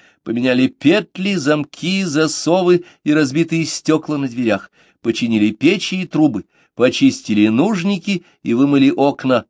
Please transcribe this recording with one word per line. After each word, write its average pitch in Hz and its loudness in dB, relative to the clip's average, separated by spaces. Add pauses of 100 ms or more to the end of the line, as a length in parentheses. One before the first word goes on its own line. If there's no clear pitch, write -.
(240)
Поменяли 123 0
петли, 190 -2
замки, 151 -2
засовы 170 0 (200)
и 147 0
разбитые 156 0
стёкла 151 -2
на 139 -4
дверях. 117 -2 (300)
Починили 113 0
печи 185 -2
и - -8
трубы, 139 0 (300)
почистили 120 2
нужники 185 -2 (180)
и - -4
вымыли 139 2
окна 131 -2